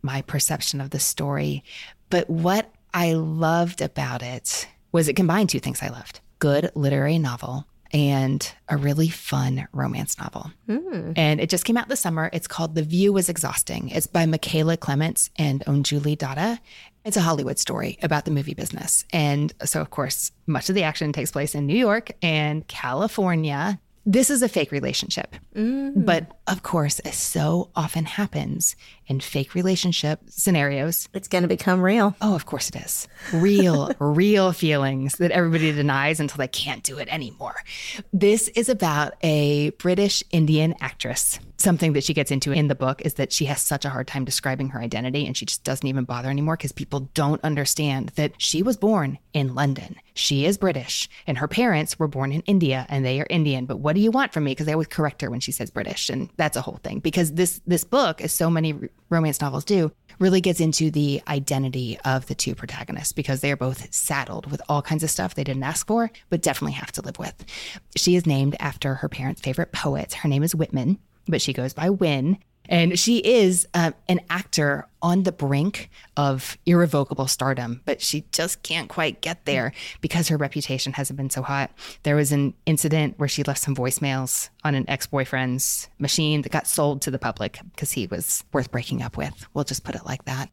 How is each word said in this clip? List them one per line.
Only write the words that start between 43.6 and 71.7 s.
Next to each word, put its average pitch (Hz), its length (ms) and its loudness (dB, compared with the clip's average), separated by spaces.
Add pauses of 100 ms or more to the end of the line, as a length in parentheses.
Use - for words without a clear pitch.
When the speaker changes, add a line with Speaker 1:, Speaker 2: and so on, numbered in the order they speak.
Speaker 1:
such - 220 -2
a 139 60 -2
hard 131 180 -4
time 131 180 -4
describing 131 440 -2
her 131 120 -8
identity, 127 440 -2
and 127 100 -4
she 110 100 -6
just - 180 -6
doesn't 135 240 -2
even 131 160 0
bother 123 260 -6
anymore 147 260 0
'cause 147 160 -6
people 135 420 -6
don't 151 300 0
understand 143 720 0
that 151 220 0
she - 240 0
was 220 160 2
born 170 400 2 (160)
in 135 220 0
London. 139 400 0 (180)
She 139 320 0
is 196 120 4
British, 151 520 -2 (160)
and 147 120 -2
her 143 100 -2
parents 180 500 2
were 160 100 2
born 135 240 -2
in 160 100 -2
India, 143 480 4
and 135 140 0
they 131 160 2
are 151 100 -4
Indian. 143 360 2
But 127 140 -4
what 151 160 2
do 202 60 4
you 220 100 6
want 262 220 2
from 156 100 0
me? 135 100 0
'Cause 151 140 -2
they 151 60 0
always 156 140 0
correct - 340 -2
her 110 100 -4
when 120 80 -4
she - 120 -6
says 113 200 -6
British, - 380 -4
and 180 280 -4
that's 156 180 0
a 127 60 -2
whole - 220 -10
thing. - 160 -6
Because 160 340 0
this, 175 320 0
this 170 180 2
book, 233 380 2
as 160 100 -4
so 165 180 2
many 160 240 2
r-, - 160 -8 (200)
romance 160 320 2
novels 143 240 -4
do, 175 260 4 (280)
really 185 220 6
gets 175 180 2
into 160 300 2
the 147 380 0
identity 135 760 -2
of 131 220 0
the - 80 -6
two - 200 -4
protagonists - 560 -8
because 139 300 -2
they 143 100 0
are 139 60 0
both 131 360 -4
saddled - 560 -4
with 147 200 -6
all 147 120 2
kinds 156 220 -2
of 156 60 -2
stuff 180 260 -4
they 170 80 -2
didn't 135 200 -4
ask 151 240 -4
for, 226 240 0 (180)
but 165 120 0
definitely 147 320 0
have 131 180 -10
to - 100 -8
live - 180 -12
with. - 140 -8 (640)
She 180 200 4
is 175 100 4
named 139 340 2
after 139 360 -4
her 139 140 -4
parents' 135 320 -6
favorite 135 300 -2
poet. 143 420 -4
Her - 160 -2
name 139 140 2
is 170 120 0
Whitman, 156 440 0 (280)
but 156 140 0
she 139 120 -2
goes 127 200 -4